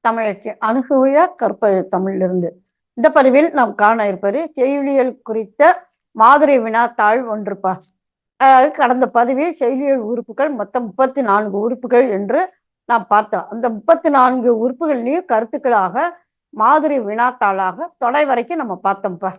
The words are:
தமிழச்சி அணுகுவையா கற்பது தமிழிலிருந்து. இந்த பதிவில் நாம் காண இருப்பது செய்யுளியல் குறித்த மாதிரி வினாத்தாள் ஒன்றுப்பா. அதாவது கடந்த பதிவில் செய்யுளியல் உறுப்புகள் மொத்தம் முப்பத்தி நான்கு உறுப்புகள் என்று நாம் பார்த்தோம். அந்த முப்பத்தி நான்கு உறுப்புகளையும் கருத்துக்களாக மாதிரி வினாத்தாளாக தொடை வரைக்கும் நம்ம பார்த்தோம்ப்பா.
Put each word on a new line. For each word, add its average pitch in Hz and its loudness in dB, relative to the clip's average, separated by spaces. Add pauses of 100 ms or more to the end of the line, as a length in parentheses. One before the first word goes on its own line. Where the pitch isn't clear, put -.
தமிழச்சி 220 -4 (180)
அணுகுவையா 269 2 (180)
கற்பது 208 0 (140)
தமிழிலிருந்து. 185 -2 (480)
இந்த 240 2
பதிவில் 277 4 (120)
நாம் 226 0 (100)
காண 214 2
இருப்பது 202 -4 (180)
செய்யுளியல் 269 0 (160)
குறித்த 220 0 (520)
மாதிரி 285 6 (100)
வினாத்தாள் 226 0 (140)
ஒன்றுப்பா. 196 -6 (680)
அதாவது 269 6 (120)
கடந்த 247 2 (100)
பதிவில் 269 0
செய்யுளியல் 269 -2
உறுப்புகள் 240 -4
மொத்தம் 220 -6
முப்பத்தி 262 -2
நான்கு 202 0 (100)
உறுப்புகள் 247 0
என்று 208 -2 (500)
நாம் 214 0
பார்த்தோம். 208 0
அந்த 233 -4
முப்பத்தி 330 0
நான்கு 254 2 (120)
உறுப்புகளையும் 269 -4
கருத்துக்களாக 226 -2 (600)
மாதிரி 294 2 (100)
வினாத்தாளாக 214 -2 (160)
தொடை 277 0
வரைக்கும் 247 -4
நம்ம 190 -8 (120)
பார்த்தோம்ப்பா. 190 -6